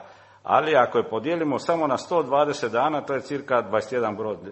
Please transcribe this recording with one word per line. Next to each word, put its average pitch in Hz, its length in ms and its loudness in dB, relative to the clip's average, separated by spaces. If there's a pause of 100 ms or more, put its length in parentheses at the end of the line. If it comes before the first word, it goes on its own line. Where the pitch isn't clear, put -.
(440)
ali 147 320 4
ako 120 220 4
je 107 120 0
podijelimo 139 500 -2
samo 165 280 0
na 127 100 0
sto 165 260 0
dvadeset 139 480 0
dana, 139 300 0
to 143 120 -6
je 127 80 -2
cirka 131 400 -2
dvadeset 101 300 -2
jedan 113 240 -2
brod, 107 220 -6 (140)